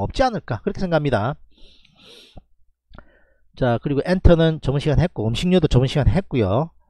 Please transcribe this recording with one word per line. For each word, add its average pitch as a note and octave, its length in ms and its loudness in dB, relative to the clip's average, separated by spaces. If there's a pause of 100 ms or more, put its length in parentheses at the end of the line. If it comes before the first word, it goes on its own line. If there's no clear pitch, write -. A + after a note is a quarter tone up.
없지 B2+ 220 -2
않을까 G3+ 380 -4
그렇게 - 200 -6
생각합니다. D3 540 -2 (2250)
자, A#2+ 260 0
그리고 C#3+ 240 -2
엔터는 E3 560 4
저번 C#3 200 -4
시간 C3+ 180 0
했고 C3 280 -2
음식료도 E3+ 420 0
저번 C3 180 2
시간 C#3 220 0
했고요. A#2+ 600 -2 (180)